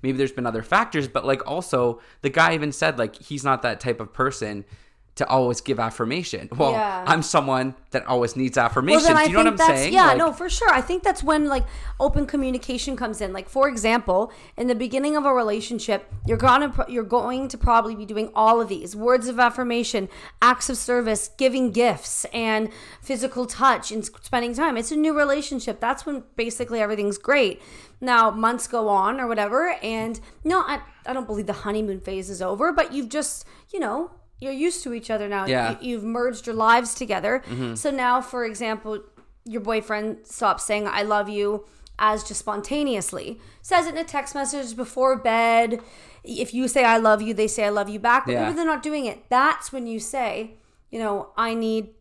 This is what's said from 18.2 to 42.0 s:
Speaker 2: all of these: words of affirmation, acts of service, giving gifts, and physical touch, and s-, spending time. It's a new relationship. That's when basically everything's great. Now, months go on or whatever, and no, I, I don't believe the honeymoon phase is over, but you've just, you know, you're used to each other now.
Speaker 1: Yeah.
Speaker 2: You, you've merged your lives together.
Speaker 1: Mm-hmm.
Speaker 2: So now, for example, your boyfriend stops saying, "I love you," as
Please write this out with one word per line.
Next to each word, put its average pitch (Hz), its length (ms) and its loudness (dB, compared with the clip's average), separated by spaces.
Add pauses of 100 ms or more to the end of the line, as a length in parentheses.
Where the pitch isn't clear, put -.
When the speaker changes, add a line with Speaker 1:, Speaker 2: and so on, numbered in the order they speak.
Speaker 2:
all 226 280 6
of 208 60 -2
these: 190 280 -8
words 240 300 2
of 240 120 -4
affirmation, 233 680 0 (320)
acts 247 300 4
of 240 80 -4
service, 226 580 -2
giving 262 340 2
gifts, 214 640 0
and 220 380 0 (320)
physical 247 420 -4
touch, 247 480 0
and 214 120 -6
s-, - 60 -10 (120)
spending 240 320 -2
time. 269 240 0
It's 226 140 -4
a 302 40 -2
new 311 180 2
relationship. 285 680 0
That's 254 260 -4
when 277 160 -6 (140)
basically 233 440 -4
everything's 208 380 0
great. 269 420 2 (400)
Now, 233 300 6
months 226 380 0
go 226 200 0
on 202 320 2
or 254 60 -4
whatever, 233 560 0
and 226 360 -4 (260)
no, 359 160 2
I, - 200 -2 (240)
I 240 80 -6
don't 254 140 -6
believe 208 200 -6
the 202 60 -4
honeymoon 202 480 -4
phase 190 300 -8
is 185 100 -10
over, 202 320 0
but 285 220 2
you've 254 160 -6
just, - 340 -4 (260)
you 392 100 -8
know, 277 320 -4 (300)
you're 269 120 -8
used 330 300 -4
to 240 100 -8
each 226 160 -10
other 208 180 -4
now. 196 160 -4
Speaker 1:
Yeah. 127 280 0 (100)
Speaker 2:
You, 247 80 -6
you've 226 120 -6
merged 233 440 -4
your 226 100 -6
lives 226 380 4
together. 214 560 -2
Speaker 1:
Mm-hmm. 226 240 -4
Speaker 2:
So 277 160 -2
now, 254 320 0
for 247 240 -6
example, 214 560 -6 (420)
your 226 160 -8
boyfriend 214 640 -4
stops - 380 0
saying, 208 240 0
"I 208 140 0
love 208 260 0
you," 208 380 -4 (320)
as 214 260 0